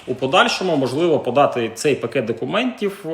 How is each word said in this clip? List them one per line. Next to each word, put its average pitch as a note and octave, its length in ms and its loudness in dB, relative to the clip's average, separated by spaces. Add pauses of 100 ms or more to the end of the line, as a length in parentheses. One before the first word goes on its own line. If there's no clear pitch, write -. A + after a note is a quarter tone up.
У B2+ 80 -4
подальшому F3+ 600 2
можливо C#3 440 2
подати A#2+ 560 2
цей C#3 200 0
пакет A#2+ 300 -2
документів, G3 880 -4